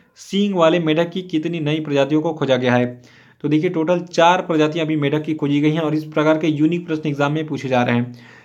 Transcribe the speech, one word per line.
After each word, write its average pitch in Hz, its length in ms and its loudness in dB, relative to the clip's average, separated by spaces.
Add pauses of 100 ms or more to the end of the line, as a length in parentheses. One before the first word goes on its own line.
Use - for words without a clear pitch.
(160)
सींग 202 380 -2
वाले 170 240 4
मेढक 165 320 0
की 185 120 -6
कितनी 170 380 -4
नई 151 200 -2
प्रजातियों 147 420 0
को 165 100 -2
खोजा 135 240 0
गया 123 180 2
है? 123 280 0 (400)
तो 147 60 -4
देखिए, 156 220 2
टोटल 175 280 0
चार 175 420 2
प्रजातियां 160 460 0
अभी 156 100 -2
मेढक 147 260 0
की 156 120 -4
खोजी 143 260 0
गई 151 100 4
हैं, 160 100 0
और 151 140 -2
इस 151 100 -2
प्रकार 156 340 0
के 160 80 -2
यूनिक 160 400 0
प्रश्न 156 220 -4
एग्जाम 143 240 0
में 156 140 -4
पूछे 135 220 -8
जा 123 140 2
रहे 120 140 0
हैं। 123 220 -4 (260)